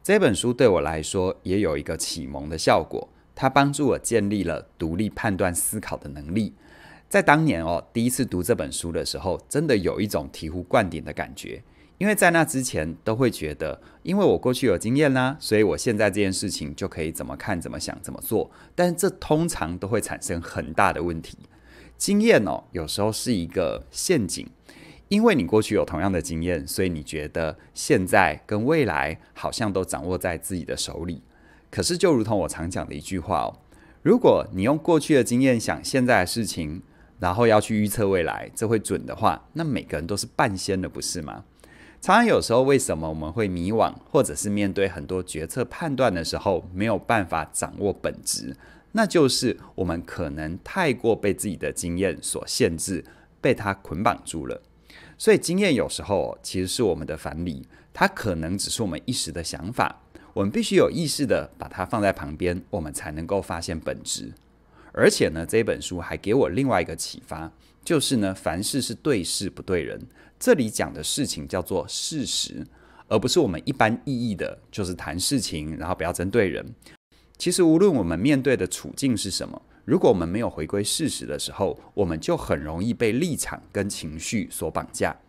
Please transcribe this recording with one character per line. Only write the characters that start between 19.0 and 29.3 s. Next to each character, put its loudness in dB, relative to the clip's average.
通 0
常 -4
都 -6
会 2
产 -6
生 -4
很 -6
大 4
的 -4
问 -2
题。 -18
经 2
验 8
哦， -4
有 -6
时 -2
候 2
是 -2
一 0
个 -2
陷 2
阱， -6
因 4
为 6
你 2
过 6
去 0
有 4
同 -4
样 2
的 2
经 -4
验， 0
所 -2
以 2
你 -2
觉 -8
得 -4
现 2
在 4
跟 -2
未 2
来 -2